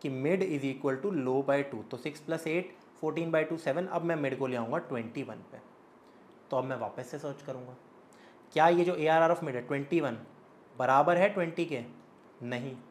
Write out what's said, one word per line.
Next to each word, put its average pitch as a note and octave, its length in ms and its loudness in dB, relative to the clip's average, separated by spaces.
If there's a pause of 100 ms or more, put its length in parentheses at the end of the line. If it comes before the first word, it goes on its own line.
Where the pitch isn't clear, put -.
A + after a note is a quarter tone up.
कि D3 100 -4
mid D3+ 320 0
is D3 200 -4
equal C3+ 340 -2
to G3+ 200 -4
low B2+ 260 0
by C#3 200 2
two, A#2 260 -8
तो B2+ 60 -8
six D3 240 -10
plus D#3+ 260 -6
eight, F3 280 -2 (260)
fourteen D#3+ 320 -2
by D#3 120 4
टू, D#3+ 140 -4
सेवन। D3+ 280 -2
अब E3 180 -2
मैं E3+ 120 2
mid C3+ 220 -2
को C3 80 -2
ले B2+ 100 -2
आऊँगा A#2+ 240 -2
ट्वेंटी A#2+ 420 -6
वन G#2+ 200 -12 (100)
पे, A2+ 60 -18 (920)
तो C3+ 60 0
अब B2+ 80 0
मैं C3 140 -4
वापस A2+ 320 -8
से D3 80 -8
search C#3 240 -8
करूँगा B2+ 340 -12 (800)
क्या D#3 140 8
ये F3 160 6
जो F3+ 120 2
एआरआर D#3+ 380 6
of E3+ 60 -2
mid D3+ 140 -4
है A#2+ 80 -4
ट्वेंटी C#3+ 380 0
वन B2 180 -2 (580)
बराबर C#3 400 6
है F#3 140 6
ट्वेंटी E3+ 340 -2
के? C3+ 180 -4 (600)
नहीं। B2 340 -6 (140)